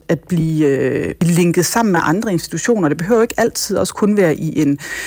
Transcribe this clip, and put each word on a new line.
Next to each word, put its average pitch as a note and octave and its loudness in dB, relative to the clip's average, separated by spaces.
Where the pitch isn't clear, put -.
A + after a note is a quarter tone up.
at E3 -2
blive, D#3+ 0
øh, C3 0
linket E3+ 2
sammen A#3 0
med E3+ 2
andre G3+ -2
institutioner. E3+ 0
Det D3 0
behøver A3 2
ikke - -2
altid G#3+ -2
også - -2
kun G#3 2
være F3 2
i D#3 -2
en, C#3+ 2